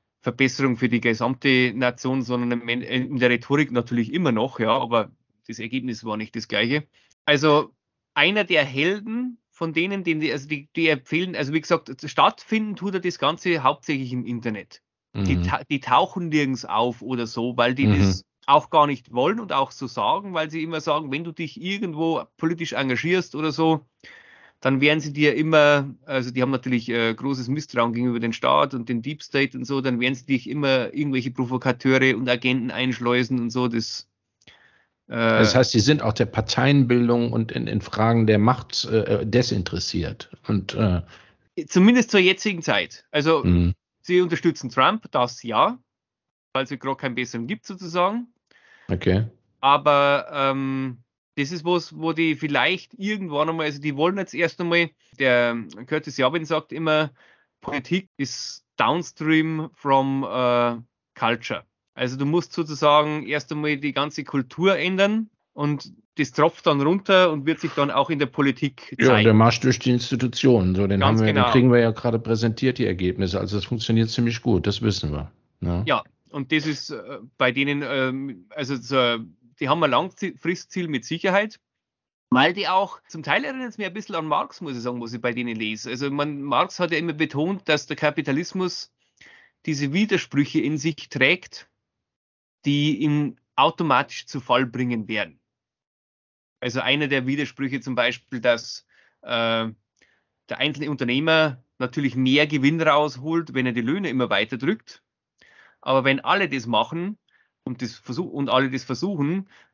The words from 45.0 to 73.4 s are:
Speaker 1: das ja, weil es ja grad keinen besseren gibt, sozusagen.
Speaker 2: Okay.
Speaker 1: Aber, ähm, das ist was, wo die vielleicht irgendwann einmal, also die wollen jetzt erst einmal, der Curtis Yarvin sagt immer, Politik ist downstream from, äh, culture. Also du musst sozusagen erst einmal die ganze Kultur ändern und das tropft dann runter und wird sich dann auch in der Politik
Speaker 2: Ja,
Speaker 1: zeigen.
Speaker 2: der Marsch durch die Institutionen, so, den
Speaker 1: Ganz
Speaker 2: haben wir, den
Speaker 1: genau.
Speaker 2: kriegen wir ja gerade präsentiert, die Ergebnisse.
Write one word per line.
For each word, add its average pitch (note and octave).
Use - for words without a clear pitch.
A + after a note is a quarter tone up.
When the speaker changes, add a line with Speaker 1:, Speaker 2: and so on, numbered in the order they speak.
Speaker 1:
das B2
ja, C3
weil C3+
es B2+
ja C#3+
grad C3+
keinen B2+
besseren A#2+
gibt, -
sozusagen. F#3
Speaker 2:
Okay. F#2+
Speaker 1:
Aber, C#3+
ähm, C3+
das C#3+
ist E3+
was, E3+
wo D#3+
die D#3+
vielleicht D3
irgendwann F#3+
einmal, D#3+
also C#3+
die C#3+
wollen F3+
jetzt F#3
erst D#3+
einmal, E3+
der A#2+
Curtis D3+
Yarvin D3+
sagt D#3
immer, D#3
Politik F3
ist -
downstream D#3
from, C3+
äh, A#2+
culture. A#2
Also B2+
du C#3
musst E3
sozusagen D3+
erst C#3+
einmal D3+
die C#3+
ganze D3
Kultur D#3
ändern G3
und D3
das C3+
tropft -
dann C#3+
runter F#3
und C#3+
wird D#3
sich D#3+
dann C#3+
auch C#3
in D3+
der C#3+
Politik C#3
Speaker 2:
Ja, B2+
Speaker 1:
zeigen. A2
Speaker 2:
der A2
Marsch A2+
durch B2+
die B2+
Institutionen, A#2+
so, G2
den G2
Speaker 1:
Ganz A2
Speaker 2:
haben A2
wir, G#2+
den G#2
Speaker 1:
genau. B2
Speaker 2:
kriegen B2+
wir A#2+
ja A2+
gerade A2+
präsentiert, A#2
die A2+
Ergebnisse. F#2